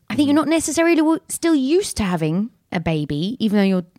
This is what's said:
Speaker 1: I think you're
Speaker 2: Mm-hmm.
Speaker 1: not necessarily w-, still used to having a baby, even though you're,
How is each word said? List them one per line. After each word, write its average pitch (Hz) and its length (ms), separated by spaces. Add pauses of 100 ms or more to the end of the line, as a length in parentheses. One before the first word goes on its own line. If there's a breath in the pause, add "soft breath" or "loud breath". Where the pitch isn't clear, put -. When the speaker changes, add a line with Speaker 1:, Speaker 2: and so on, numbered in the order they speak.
Speaker 1:
I 208 60
think 285 120
you're 285 100
Speaker 2:
Mm-hmm. 311 120
Speaker 1:
not 320 60
necessarily 330 400
w-, 320 240 (100)
still 330 260
used 302 420
to 226 60
having 180 460 (220)
a 185 80
baby, 160 600
even 214 180
though 202 60
you're, 185 220 (140)